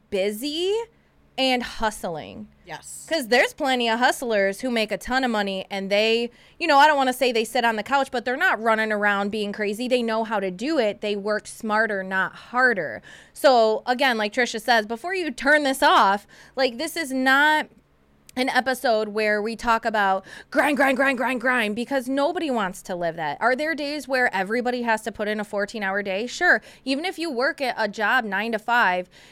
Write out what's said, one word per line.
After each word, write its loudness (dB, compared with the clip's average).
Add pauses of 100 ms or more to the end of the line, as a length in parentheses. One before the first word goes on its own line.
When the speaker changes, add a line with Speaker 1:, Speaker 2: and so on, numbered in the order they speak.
Speaker 1:
busy -2 (640)
and 0
hustling. -6 (180)
Speaker 2:
Yes. -14
Speaker 1:
'Cause -2
there's 2
plenty -2
of 0
hustlers 0
who -4
make 0
a -4
ton -2
of 0
money -4
and -6
they, 2 (280)
you -4
know, 6
I 10
don't 6
wanna 2
say 2
they 0
sit 0
on 2
the -4
couch, 0
but -4
they're -2
not 0
running 2
around 0
being -4
crazy. -4
They 2
know -2
how -4
to -2
do -4
it. 0
They -2
work -4
smarter, -2
not -2
harder. -2 (320)
So 4
again, 2
like -2
Trisha -2
says, 2
before -6
you -4
turn 2
this 0
off, 6 (300)
like, 0
this -6
is -6
not 4 (680)
an -2
episode 0
where 0
we -4
talk 0
about 0 (260)
grind, 2
grind, 2
grind, 0
grind, -2
grind, 0
because -4
nobody -2
wants -4
to -8
live -4
that. -4
Are 2
there -2
days -8
where 0
everybody -2
has 0
to -6
put -6
in -4
a -6
fourteen-hour -4
day? -4
Sure. 2 (240)
Even -2
if -6
you -6
work -2
at -2
a 0
job 0
nine -4
to 0
five, 2 (240)